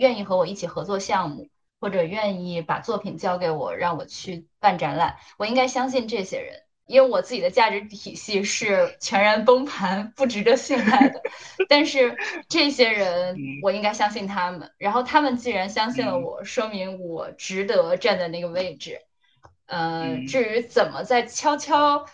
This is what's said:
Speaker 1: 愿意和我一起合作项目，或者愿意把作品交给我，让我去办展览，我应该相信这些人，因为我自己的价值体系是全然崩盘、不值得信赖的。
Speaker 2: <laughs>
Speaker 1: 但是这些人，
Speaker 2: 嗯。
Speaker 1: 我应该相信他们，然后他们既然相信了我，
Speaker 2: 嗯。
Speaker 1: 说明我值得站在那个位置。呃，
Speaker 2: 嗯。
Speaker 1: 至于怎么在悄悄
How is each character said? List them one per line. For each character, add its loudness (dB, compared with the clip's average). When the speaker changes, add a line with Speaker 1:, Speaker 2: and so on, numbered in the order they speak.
Speaker 1:
愿 4
意 -6
和 0
我 2
一 -8
起 -8
合 -6
作 -2
项 -2
目， -12
或 -4
者 0
愿 -4
意 -6
把 -4
作 -4
品 -10
交 -2
给 0
我， -4
让 -2
我 -10
去 -12
办 2
展 -2
览， 0
我 -4
应 -2
该 4
相 -2
信 -2
这 -4
些 -8
人， -14
因 8
为 8
我 0
自 -4
己 -4
的 2
价 4
值 -4
体 -14
系 -4
是 0
全 0
然 4
崩 6
盘、 -4
不 2
值 -2
得 6
信 0
赖 8
的。 -12
Speaker 2:
<laughs> -4
Speaker 1:
但 6
是 2
这 2
些 4
人， 0
Speaker 2:
嗯。 -10
Speaker 1:
我 2
应 -2
该 0
相 0
信 -8
他 -4
们， -12
然 -2
后 2
他 2
们 0
既 -6
然 -2
相 -2
信 -2
了 -2
我， -8
Speaker 2:
嗯。 -12
Speaker 1:
说 -4
明 -8
我 -10
值 -6
得 2
站 2
在 -2
那 -8
个 -4
位 -6
置。 -14
呃， -4
Speaker 2:
嗯。 -4
Speaker 1:
至 0
于 0
怎 0
么 -8
在 2
悄 -2
悄 2